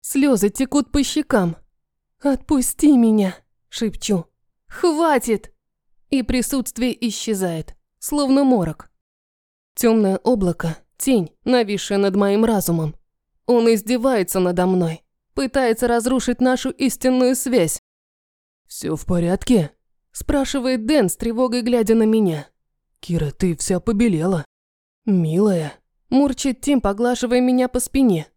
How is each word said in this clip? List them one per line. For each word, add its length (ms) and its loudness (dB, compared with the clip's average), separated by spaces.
Слёзы 480 2
текут 420 -2
по 100 0
щекам. 540 -2
«Отпусти 760 2
меня», 380 2
шепчу. 560 -4
«Хватит!» 840 0
И 140 0
присутствие 720 -2
исчезает, 680 -6
словно 440 0
морок. 480 0
Тёмное 420 2
облако, 600 -2
тень, 340 0
нависшая 540 0
над 180 0
моим 260 2
разумом. 520 -2
Он 280 4
издевается 680 0
надо 240 0
мной, 380 0
пытается 540 0
разрушить 540 -2
нашу 280 0
истинную 680 0
связь. 440 0
«Всё 300 -8
в 80 -12
порядке?» 680 0
спрашивает 760 -2
Дэн 220 4
с 80 -4
тревогой, 460 -2
глядя 340 2
на 80 4
меня. 440 0
«Кира, 320 -4
ты 240 -2
вся 240 -2
побелела». 640 0
«Милая», 760 0
мурчит 500 0
Тим, 200 2
поглаживая 600 0
меня 260 2
по 120 -4
спине. 580 0